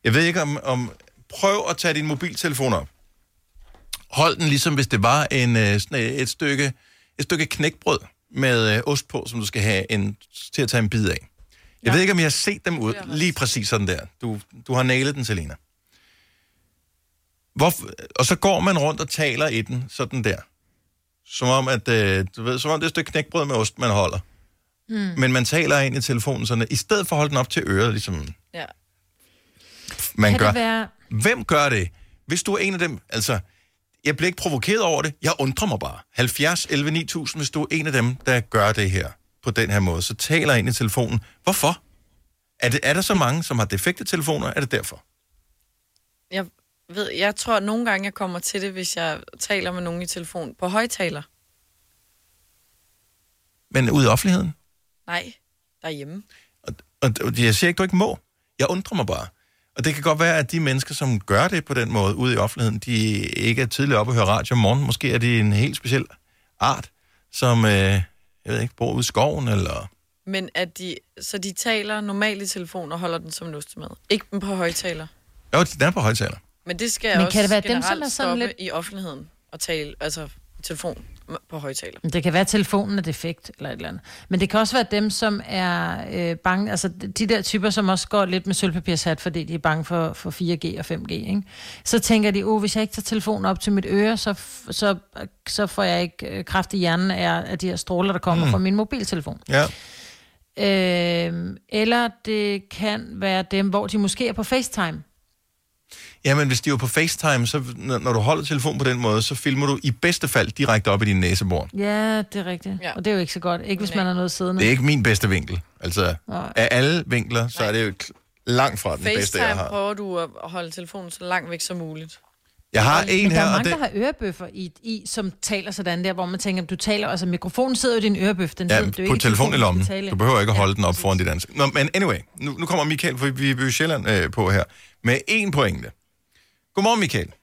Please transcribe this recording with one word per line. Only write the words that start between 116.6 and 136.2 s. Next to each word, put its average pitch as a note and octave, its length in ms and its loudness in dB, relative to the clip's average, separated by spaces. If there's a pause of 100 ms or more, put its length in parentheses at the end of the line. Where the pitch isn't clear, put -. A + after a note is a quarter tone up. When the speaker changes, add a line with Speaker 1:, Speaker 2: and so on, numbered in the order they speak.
Speaker 1:
alle C#3+ 360 2
vinkler, A#2 420 0
så - 120 -10
Speaker 2:
Nej. A2 80 0
Speaker 1:
er G#2+ 40 0
det A2+ 140 2
jo F#2+ 60 -2 (120)
kl-, - 420 -20
langt B2 340 2
fra D#2 160 -2
den D#2+ 80 -8
bedste, G#3+ 340 0
jeg A#3 80 2
Speaker 2:
FaceTime G3 160 0
Speaker 1:
har. - 60 -4
Speaker 2:
prøver G3+ 260 -2
du F#3+ 240 -6
at E3 100 -4 (140)
holde E3+ 280 -10
telefonen F3 400 -14
så - 140 -14
langt F3+ 260 -4
væk E3+ 100 -8
som F3+ 160 -6
muligt. D#3+ 440 -12 (520)
Speaker 1:
Jeg A2 120 4
har D3+ 200 6
Speaker 3:
Men - 100 -4
Speaker 1:
en G3 160 4
Speaker 3:
der D#3+ 60 4
Speaker 1:
her, D#3+ 60 6
Speaker 3:
er - 40 4
Speaker 1:
og - 60 4
Speaker 3:
mange, - 120 2
Speaker 1:
det F3 80 2
Speaker 3:
der D#4+ 60 -2
har C#4+ 160 -2
ørebøffer A3+ 580 -2
i, F#3 200 -10 (100)
i, A3 240 -8
som G3 260 -4 (100)
taler G3+ 280 -4
sådan F3 340 -2
der, F#3+ 80 0
hvor F3+ 140 -4
man F3+ 140 -6
tænker, F#3 260 -2
du F3+ 100 -4
taler, G#3 320 0
altså F#3 180 -2
mikrofonen A#3 500 0
sidder A#3+ 180 2
jo A3+ 40 2
i G3+ 40 2
din G3+ 140 2
ørebøf, F#3 380 0
den E3+ 160 -4
Speaker 1:
Ja, A2 60 6
Speaker 3:
sidder, G2+ 140 2
det - 80 -8
er - 40 -4
jo A2+ 60 0
Speaker 1:
put C3 80 4
Speaker 3:
ikke - 60 0
Speaker 1:
telefonen A#2+ 300 4
i - 0 -
Speaker 3:
telefonen, - 0 -
du A#2 140 4
Speaker 1:
lommen. F#2 180 4
Speaker 3:
taler F#2+ 240 -2
i. - 20 -4
Speaker 1:
Du G2 60 -2
behøver A2+ 240 6
ikke G#2 100 2
at G#2 60 4
Speaker 3:
Ja, G2+ 40 4
Speaker 1:
holde G2 140 4
den G2+ 100 0
op F2 40 4
Speaker 3:
præcis. F2+ 140 0
Speaker 1:
foran G2 160 2
dit F2 100 2
ansigt. E2 280 -4
Nå, C#3+ 80 4 (100)
men D3 200 2
anyway, E3 240 0 (260)
nu, C#3+ 60 -4 (100)
nu D#3 60 -4
kommer D#3+ 180 0
Michael D3+ 340 -2
fra C#3 80 0
Viby C3+ 440 0
Sjælland, D#3 400 0
øh, F#2 200 4
på G2 200 2
her F#2+ 140 4 (400)
med B2 140 4 (100)
en G#3 220 2
pointe. G2 400 0 (840)